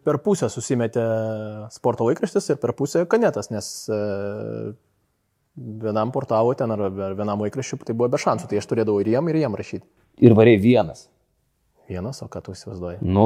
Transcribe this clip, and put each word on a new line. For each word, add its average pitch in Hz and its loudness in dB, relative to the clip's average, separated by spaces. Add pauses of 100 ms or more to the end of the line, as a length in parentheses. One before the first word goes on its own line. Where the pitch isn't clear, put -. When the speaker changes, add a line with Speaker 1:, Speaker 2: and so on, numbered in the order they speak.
Speaker 1:
per 143 2
pusę 190 0
susimetė 117 -2 (680)
Sporto 117 -2
laikraštis 185 -2
ir - -4
per - -2
pusę 165 0
Kanetas, 208 0
nes, 104 -8 (200)
e, 107 -6 (840)
vienam 110 -4
portalui 123 0
ten 117 -2
ar, 104 -2
ar 95 -6
vienam 104 -4
laikraščiui 120 -6
tai 117 -6
buvo 123 2
be 147 0
šansų, 113 -2
tai 104 -2
aš - -10
turėdavau 107 0
ir 104 -2
jiem, 165 0
ir 160 0
jiem 117 -2
rašyt. - -12 (360)
Speaker 2:
Ir 117 10
varei 113 10
vienas. 107 2 (840)
Speaker 1:
Vienas, 98 -8
o - -12
ką 92 -14
tu 98 -14
įsivaizduoji? 87 -12
Speaker 2:
Nu, 95 4